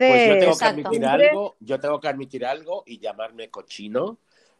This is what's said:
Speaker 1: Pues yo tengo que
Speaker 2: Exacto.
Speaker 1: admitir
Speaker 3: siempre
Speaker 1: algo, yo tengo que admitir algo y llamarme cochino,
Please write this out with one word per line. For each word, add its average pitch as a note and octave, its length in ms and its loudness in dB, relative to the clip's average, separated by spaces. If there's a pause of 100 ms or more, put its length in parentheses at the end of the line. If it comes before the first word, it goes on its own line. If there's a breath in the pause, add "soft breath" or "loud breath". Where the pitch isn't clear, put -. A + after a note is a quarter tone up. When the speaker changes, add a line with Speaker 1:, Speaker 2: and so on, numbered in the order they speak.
Speaker 1:
Pues B3+ 180 6
yo G#3 140 6
tengo E3 200 4
que A#3 80 0
Speaker 2:
Exacto. - 20 2
Speaker 1:
admitir F#3 380 -2
Speaker 3:
siempre - 0 -
Speaker 1:
algo, G#3 540 2
yo C3 200 -6
tengo C#3+ 200 -4
que D3+ 100 -10
admitir C3+ 360 -10
algo D#3 400 -8
y A#2+ 140 -20
llamarme A2 500 -12
cochino, A#2+ 720 -8 (400)